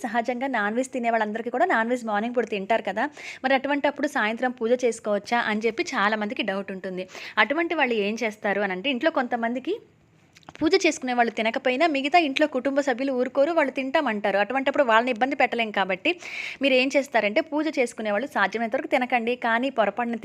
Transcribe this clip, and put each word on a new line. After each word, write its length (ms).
సహజంగా 540
నాన్ 200
వెజ్ 180
తినే 200
వాళ్ళందరికీ 400
కూడా 180
నాన్ 180
వెజ్ 200
మార్నింగ్ 260
పూట 180
తింటారు 340
కదా, 160
మరి 160
అటువంటప్పుడు 580
సాయంత్రం 440
పూజ 100
చేసుకోవచ్చా 540
అని 180
చెప్పి 260
చాలామందికి 580
డౌట్ 260
ఉంటుంది. 280
అటువంటి 380
వాళ్ళు 160
ఏం 160
చేస్తారు 380
అని 160
అంటే 180
ఇంట్లో 240
కొంతమందికి 560
పూజ 120
చేసుకునే 340
వాళ్ళు 200
తినకపోయినా 560
మిగతా 320
ఇంట్లో 200
కుటుంబ 320
సభ్యులు 320
ఊరుకోరు, 320
వాళ్ళు 260
తింటామంటారు. 640
అటువంటప్పుడు 460
వాళ్ళని 260
ఇబ్బంది 200
పెట్టలేం 420
కాబట్టి 320
మీరు 200
ఏం 140
చేస్తారంటే 460
పూజ 240
చేసుకునే 360
వాళ్ళు 200
సాధ్యమైనంత 420
వరకు 160
తినకండి. 400
కానీ 320
పొరపాటున 480